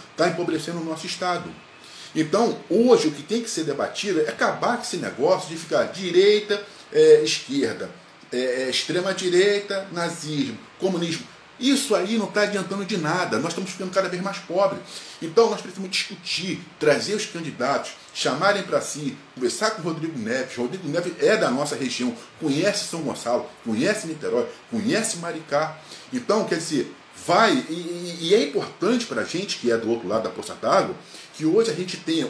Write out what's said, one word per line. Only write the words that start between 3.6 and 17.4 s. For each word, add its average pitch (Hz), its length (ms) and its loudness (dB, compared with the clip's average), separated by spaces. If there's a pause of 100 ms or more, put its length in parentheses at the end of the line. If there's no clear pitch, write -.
debatido 151 560 -2
é 226 100 0
acabar 208 460 0
com - 80 -6
esse - 140 -6
negócio 143 500 0
de 165 80 -10
ficar 139 300 0
direita, 202 760 4 (300)
é, 156 320 10
esquerda, 127 680 -2 (420)
é, 123 60 -2
é, 127 320 0
extrema-direita, 190 1200 0
nazismo, 151 640 -4 (220)
comunismo. 170 460 -2 (340)
Isso 262 360 2
aí 196 240 0
não 202 80 0
tá 208 160 0
adiantando 196 420 -2
de 196 120 -4
nada. 180 420 0
Nós 160 120 -2
estamos 190 200 -6
ficando 185 200 -8
cada 190 160 2
vez 175 140 -6
mais 190 160 -4
pobres. 190 420 0 (400)
Então, 208 300 4
nós 208 100 -2
precisamos 185 300 -10
discutir, - 720 -6 (180)
trazer 151 360 2
os 208 100 -4
candidatos, 139 680 -4 (200)